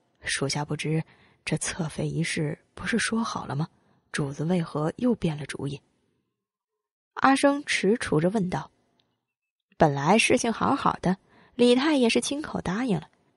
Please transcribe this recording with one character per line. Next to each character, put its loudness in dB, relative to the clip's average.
属 -4
下 -4
不 -6
知 -2
这 -4
侧 -6
妃 -6
一 -4
事 -4
不 -10
是 0
说 -2
好 -6
了 -8
吗？ -2
主 -4
子 -6
为 2
何 -2
又 2
变 -2
了 -10
主 -8
意？” -8
阿 6
生 4
踟 2
蹰 0
着 2
问 -2
道。 -6
“本 4
来 4
事 4
情 -2
好 0
好 0
的， 0
李 6
太 2
也 4
是 2
亲 -4
口 -8
答 -2
应 0
了。 -8